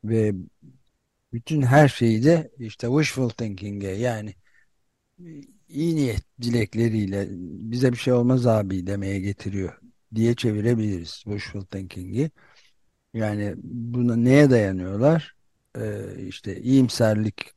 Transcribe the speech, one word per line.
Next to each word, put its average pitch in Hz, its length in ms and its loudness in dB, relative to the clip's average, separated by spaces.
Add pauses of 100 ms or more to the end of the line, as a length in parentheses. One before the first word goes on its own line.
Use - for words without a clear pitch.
Ve 107 300 2 (960)
bütün 143 300 -2
her 135 260 8
şeyi 113 360 2
de 160 340 4
işte 117 280 -10
wishful 131 420 0
thinking'e, 101 600 -8
yani 107 440 -6 (1300)
iyi 160 280 -2
niyet 123 280 -2 (180)
dilekleriyle 110 840 0 (440)
"Bize 123 220 2
bir 117 40 -4
şey 127 160 0
olmaz 123 340 4
abi" 101 400 0
demeye 98 340 -4
getiriyor 95 580 -6 (360)
diye 113 200 2
çevirebiliriz 107 760 -2
wishful 101 540 -10
thinking'i. 98 680 -6 (840)
Yani 104 480 -2
buna 120 540 -2
neye 131 340 8
dayanıyorlar? 104 840 2 (420)
Ee, 104 480 -8
işte 98 360 -10
iyimserlik 113 960 2